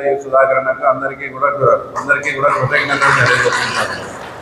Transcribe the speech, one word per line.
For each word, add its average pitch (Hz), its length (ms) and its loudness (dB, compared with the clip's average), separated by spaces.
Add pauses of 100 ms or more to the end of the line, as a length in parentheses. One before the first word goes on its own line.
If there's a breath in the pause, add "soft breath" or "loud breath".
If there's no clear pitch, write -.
(240)
సుధాకర్ 135 340 4
అన్నకు 131 280 -2
అందరికీ 135 420 -2
కూడా, 131 180 -2 (540)
అందరికీ 139 360 0
కూడా 139 120 2
కృతజ్ఞతలు 143 500 0
తెలియజేస్తున్నాను. 127 960 2 (500)